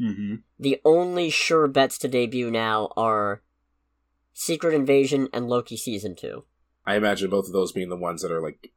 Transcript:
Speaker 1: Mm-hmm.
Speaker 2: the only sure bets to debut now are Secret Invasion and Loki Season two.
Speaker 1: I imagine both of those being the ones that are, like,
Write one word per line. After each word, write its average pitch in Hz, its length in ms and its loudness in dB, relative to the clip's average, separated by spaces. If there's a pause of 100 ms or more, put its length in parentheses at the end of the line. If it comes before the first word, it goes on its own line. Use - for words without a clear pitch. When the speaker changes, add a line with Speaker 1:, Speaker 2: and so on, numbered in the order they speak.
Speaker 1:
Mm-hmm. 104 360 -4 (220)
Speaker 2:
the 135 260 -2
only 175 460 4
sure 156 380 2
bets 135 300 2
to 139 100 -4
debut 123 420 0
now 110 460 0
are 107 460 0 (880)
Secret 165 420 -2
Invasion 139 580 4
and 120 160 -4
Loki 120 280 -2
Season 104 400 -8
two. - 280 -12 (420)
Speaker 1:
I 101 100 2
imagine 101 340 2
both 98 160 0
of 90 60 -12
those 92 200 2
being 92 160 -4
the 90 80 -6
ones 87 260 -6
that 90 80 -4
are, 82 120 -2
like, - 340 -10